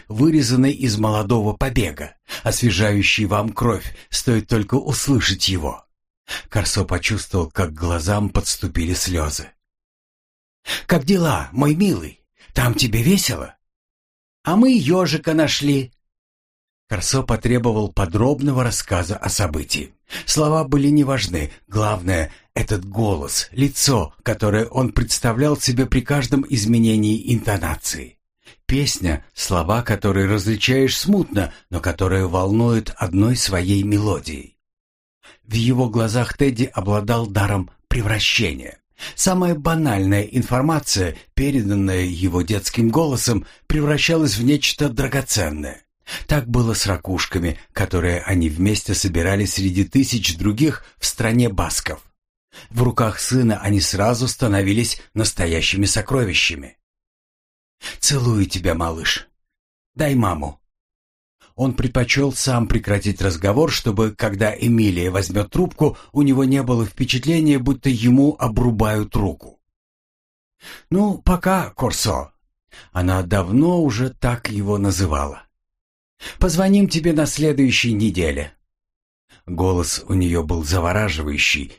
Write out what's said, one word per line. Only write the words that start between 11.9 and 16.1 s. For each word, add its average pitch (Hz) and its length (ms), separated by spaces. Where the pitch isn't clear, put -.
Там 123 220
тебе 113 280
весело?» 123 540
«А 165 120
мы 254 160
ёжика 160 600
нашли». 143 580